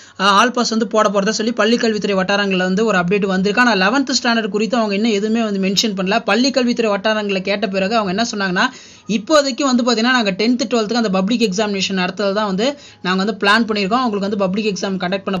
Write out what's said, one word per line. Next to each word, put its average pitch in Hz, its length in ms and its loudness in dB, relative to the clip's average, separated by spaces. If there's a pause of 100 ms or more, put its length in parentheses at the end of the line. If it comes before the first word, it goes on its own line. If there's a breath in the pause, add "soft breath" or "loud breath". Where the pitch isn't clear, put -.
(200 loud breath)
ஆ, 190 60 0 (140)
ஆல் 240 180 2
பாஸ் 233 180 0
வந்து 226 200 0
போட 214 180 4
போறதா 202 260 0
சொல்லி 226 220 -2
பள்ளிக்கல்வித்துறை 214 580 0
வட்டாரங்கள்ல 190 500 0
வந்து 202 200 0
ஒரு 196 120 2
அப்டேட் 196 300 0
வந்திருக்கு. 196 340 2
ஆனா 233 80 2 (100)
லெவன்த் 269 360 0
ஸ்டாண்டர்ட் 226 380 0
குறித்து 226 240 0
அவங்க 208 180 -2
இன்னும் 220 200 2
எதுவுமே 220 280 0
வந்து 196 180 -2
மென்ஷன் 196 340 -2
பண்ணல. 190 200 0 (100)
பள்ளிக்கல்வித்துறை 240 640 2
வட்டாரங்களை 202 540 -2
கேட்ட 208 260 -2
பிறகு 190 240 0
அவங்க 190 160 -2
என்ன 233 180 -2
சொன்னாங்கன்னா, 196 340 0 (500 loud breath)
இப்போதைக்கு 285 540 2
வந்து 240 160 2
பாத்தீங்கன்னா, 240 320 2
நாங்க 202 120 0 (100)
டென்த், 233 280 0
டுவெல்த்துக்கு 226 340 0
அந்த 196 140 0
பப்ளிக் 214 320 2
எக்ஸாமினேஷன் 190 540 -2
நடத்துறது 196 380 -2
தான் 208 100 -2
வந்து 202 160 0 (400 loud breath)
நாங்க 185 160 0
வந்து 214 180 -2
பிளான் 208 300 4
பண்ணியிருக்கோம், 208 320 0
அவங்களுக்கு 202 260 -2
வந்து 202 160 -2
பப்ளிக் 208 280 0
எக்ஸாம் 190 300 -4
கண்டக்ட் 190 260 -4
பண்ண 190 100 -2